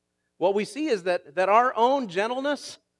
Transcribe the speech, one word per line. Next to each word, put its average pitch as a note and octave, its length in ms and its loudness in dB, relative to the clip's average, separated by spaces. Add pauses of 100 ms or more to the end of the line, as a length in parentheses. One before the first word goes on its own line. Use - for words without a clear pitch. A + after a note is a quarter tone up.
(380)
what F#3+ 180 2
we G#3 100 -2
see D4+ 220 -6
is G#3 160 -2
that, F3+ 320 -4
that F#3 140 2
our A#3+ 260 4
own B3+ 320 2
gentleness, B3 680 -4 (220)